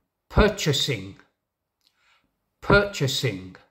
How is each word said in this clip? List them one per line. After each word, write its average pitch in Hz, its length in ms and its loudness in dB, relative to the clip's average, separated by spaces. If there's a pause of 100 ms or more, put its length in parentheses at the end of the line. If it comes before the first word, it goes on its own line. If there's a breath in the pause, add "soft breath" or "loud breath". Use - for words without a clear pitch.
(280)
Purchasing. 139 880 0 (1400)
Purchasing. 127 960 0 (140)